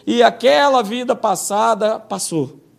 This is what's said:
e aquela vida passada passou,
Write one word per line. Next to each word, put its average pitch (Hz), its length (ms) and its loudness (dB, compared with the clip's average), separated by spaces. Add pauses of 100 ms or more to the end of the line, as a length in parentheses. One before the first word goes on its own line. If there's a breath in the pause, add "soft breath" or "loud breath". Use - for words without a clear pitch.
e 233 160 2
aquela 262 580 4
vida 240 340 -4
passada 214 840 -2
passou, 160 600 -8 (180)